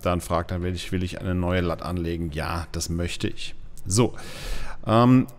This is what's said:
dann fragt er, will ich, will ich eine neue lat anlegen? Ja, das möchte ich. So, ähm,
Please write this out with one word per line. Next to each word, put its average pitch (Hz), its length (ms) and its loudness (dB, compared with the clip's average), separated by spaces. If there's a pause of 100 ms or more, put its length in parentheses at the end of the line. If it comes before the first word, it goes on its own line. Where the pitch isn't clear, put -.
dann 90 180 2
fragt 85 300 -2
er, 87 120 -2
will 90 120 0
ich, - 180 -6
will 90 100 0
ich 92 180 -4
eine 92 140 0
neue 90 280 2
lat 82 200 -2
anlegen? 85 500 -2
Ja, 80 400 -4
das 82 180 -4
möchte 87 380 -2
ich. - 260 -4 (320)
So, 104 280 4 (720)
ähm, 120 400 8 (120)